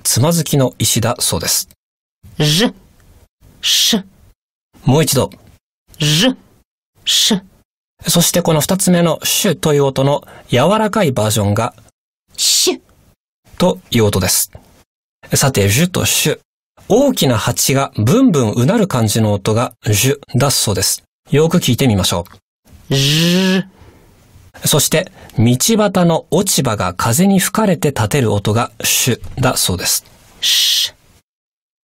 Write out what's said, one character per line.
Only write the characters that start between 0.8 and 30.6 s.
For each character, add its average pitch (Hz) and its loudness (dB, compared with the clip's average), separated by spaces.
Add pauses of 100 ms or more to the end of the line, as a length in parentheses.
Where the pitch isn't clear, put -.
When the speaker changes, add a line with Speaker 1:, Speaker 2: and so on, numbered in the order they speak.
Speaker 1:
だ 113 -2
そ - -4
う - -8
で - -4
す。 - -4 (720)
Speaker 2:
ジ 156 0
ュ、 285 -8 (880)
シ - 0
ュ。 190 -8 (800)
Speaker 1:
も 135 4
う 160 4
一 139 -2
度。 107 0 (640)
Speaker 2:
ジ 156 0
ュ、 262 -2 (680)
シ - 0
ュ。 185 -4 (640)
Speaker 1:
そ 175 2
し - 0
て 175 0
こ 165 0
の 151 2
二 185 0
つ 185 0
目 175 2
の 165 0
シ - -2
ュ 156 -2
と 156 0
い 147 2
う 139 2
音 135 -2
の 143 0 (260)
柔 131 2
ら 220 0
か 214 0
い 147 0
バ 107 -2
ー - 0
ジ 107 -2
ョ 98 0
ン 101 0
が 113 -4 (640)
Speaker 2:
シ - 0
ュ。 - -14 (760)
Speaker 1:
と 180 0 (100)
い 120 0
う 107 4
音 101 0
で 92 -2
す。 - -2 (840)
さ - 2
て、 101 2
ジ 127 2
ュ - 2
と 123 -4
シ - -2
ュ。 - -6 (480)
大 262 2
き - 0
な 120 2
蜂 - -2
が 139 0
ブ 135 2
ン 269 4
ブ 143 2
ン 104 0
う 120 0
な 202 2
る 202 2
感 117 0
じ 110 0
の 107 2
音 107 -2
が 117 -2 (100)
ジ 110 0
ュ - -4 (180)
だ 135 2
そ - -2
う - -4
で 98 -2
す。 - -4 (280)
よ 151 2
く 175 2
聞 - 0
い 117 0
て 139 0
み 107 2
ま 92 0
し - -2
ょ 85 -4 (640)
う。 - -4
Speaker 2:
ジ 175 0
ュ。 - -20 (1000)
Speaker 1:
そ 151 0
し - -2
て、 - -2 (280)
道 120 4 (220)
端 196 2
の 165 0
落 185 0
ち - -2
葉 120 -2
が 92 -4
風 117 0
に 196 2
吹 - -2
か 220 0
れ 190 2
て 151 -2
立 113 -2
て 147 0
る 107 0
音 101 0
が 117 -2 (120)
シ - -2
ュ - -6 (200)
だ 127 0
そ - -2
う - -4
で - -8
す。 - -4 (360)
Speaker 2:
シ - -2